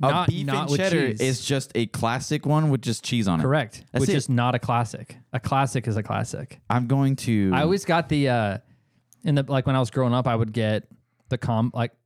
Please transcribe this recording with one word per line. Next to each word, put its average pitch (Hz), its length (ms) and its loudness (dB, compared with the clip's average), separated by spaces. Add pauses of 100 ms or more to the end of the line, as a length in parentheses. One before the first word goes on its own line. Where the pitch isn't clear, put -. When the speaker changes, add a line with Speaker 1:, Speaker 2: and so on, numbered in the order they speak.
Speaker 1:
A 135 80 4
Speaker 2:
not, 170 180 2
Speaker 1:
beef 143 180 -2
Speaker 2:
not 139 160 -2
Speaker 1:
and 139 100 -2
Speaker 2:
with 143 80 2
Speaker 1:
cheddar 165 320 2
Speaker 2:
cheese. 107 80 -4
Speaker 1:
is 127 240 -2
just 135 320 -2
a 117 100 0
classic 127 580 -2
one 151 260 2
with 127 120 0
just 117 220 -4
cheese 113 240 0
on 82 100 2
it. 78 60 0
Speaker 2:
Correct. 131 480 -2
Speaker 1:
That's 127 80 0
Speaker 2:
Which 135 100 2
Speaker 1:
it. 185 60 2
Speaker 2:
is 135 120 -2
not 123 280 2
a - 20 2
classic. - 580 -4 (160)
A 123 60 -2
classic 135 480 0
is 110 100 -2
a 110 60 -2
classic. - 560 -6 (100)
Speaker 1:
I'm 120 200 0
going 135 280 2
to 104 380 0
Speaker 2:
I 135 80 2
always 190 220 0
got 165 240 0
the, 143 220 2
uh, 107 280 0 (640)
in 147 140 2
the, 139 80 0
like, 135 200 -2
when 135 120 2
I 131 40 2
was 123 100 0
growing 127 220 0
up, 123 140 2
I 120 80 0
would 113 180 0
get 107 360 0 (400)
the 127 100 -2
com-, 117 340 0
like, 120 200 -2 (140)